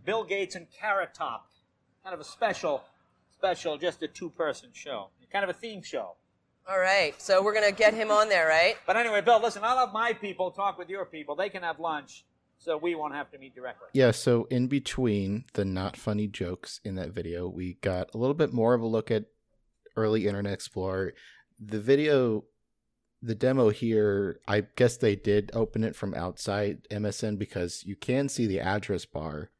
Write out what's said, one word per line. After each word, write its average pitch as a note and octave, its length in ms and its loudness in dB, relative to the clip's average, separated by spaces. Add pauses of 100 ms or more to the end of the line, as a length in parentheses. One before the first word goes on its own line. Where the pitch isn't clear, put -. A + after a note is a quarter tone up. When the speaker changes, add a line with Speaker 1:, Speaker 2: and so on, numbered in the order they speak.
Speaker 1:
Bill A3 220 -2
Gates F#3+ 300 -4
and F3 140 -16
Carrot G3 440 -4
Top. B2 360 -8 (540)
Kind F#3+ 100 -12
of E3 60 -12
a D3 60 -16
special, F3+ 580 -2 (480)
special, E3+ 460 -2
just E3 260 -4
a D#3 40 -6
two-person D3+ 640 -6
show. A2 360 -10 (220)
Kind G3+ 140 0
of F3+ 40 -4
a F3 100 -4
theme G#3+ 220 -12
show. G2 340 -8 (520)
Speaker 2:
All F#3+ 120 -2
right, F#3 400 2
so F#3+ 220 4
we're G#3 140 2
gonna G#3 160 4
get G#3+ 240 6
him G#3+ 160 0
on G#3+ 180 6
there, E3+ 180 6
right? E3 380 6
Speaker 1:
But D3+ 120 2
anyway, A3 240 2
Bill, A3+ 200 8
listen, G#3 220 -2
I A#3 100 2
love B3+ 200 2
my A3+ 200 0
people. F#3 380 -4
Talk G3 260 -4
with F3 120 -12
your F#3+ 160 -6
people. D3 300 -10
They F#3+ 140 -2
can F#3 140 -10
have D#3+ 160 -6
lunch, D#3 440 -6 (360)
so D#3+ 180 -4
we E3+ 160 -2
won't D3+ 220 -6
have C#3+ 160 -10
to C#3 80 -20
meet C3+ 160 -20
directly. B2+ 380 -14
Speaker 3:
Yeah, C3 180 6
so A#2+ 400 2
in B2+ 160 0
between A2+ 840 -2
the G2+ 120 -2
not F#2+ 320 -4
funny G#2+ 300 -2
jokes F#2 560 -8
in G2 120 -8
that F#2 140 -6
video, F2 380 -6
we F2+ 340 -8
got F#2 320 -4
a A2+ 60 -8
little C3 160 0
bit D3 180 0
more A#2+ 220 4
of A#2 60 0
a A2+ 40 -4
look A2 240 -2
at A2 160 0 (680)
early A2 320 2
Internet G2+ 260 -2
Explorer. F#2+ 640 -4 (440)
The G#2 200 -6
video, C3 640 4 (800)
the A2+ 120 -4
demo B2+ 340 4
here, G#2 800 2
I G#2 140 2 (140)
guess B2 220 4
they G#2+ 180 4
did G#2 400 0
open A2+ 280 0
it A2+ 120 -2
from G2 180 -6
outside G2+ 800 -4
M G#2 160 -2
S - 160 -4
N G#2+ 140 -2
because F2+ 480 -6
you G2 100 -8
can C3+ 340 -2
see A#2+ 160 -2
the F#2+ 140 0
address F#2+ 460 -2
bar D#2 440 -10 (100)